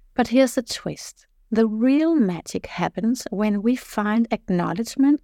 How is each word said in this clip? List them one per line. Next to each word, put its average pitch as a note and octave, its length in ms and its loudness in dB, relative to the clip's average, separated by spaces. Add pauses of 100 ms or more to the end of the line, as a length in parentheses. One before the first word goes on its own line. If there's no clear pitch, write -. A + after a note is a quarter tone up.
(160)
But B3 140 0
here's B3+ 260 4
the B3 80 -2
twist. - 640 -10 (240)
The A3+ 160 4
real C4+ 480 2
magic F#3 500 -2
happens A3 640 -4
when G#3 320 -2
we A#3+ 140 2
find A3 560 -2
acknowledgement A3+ 920 0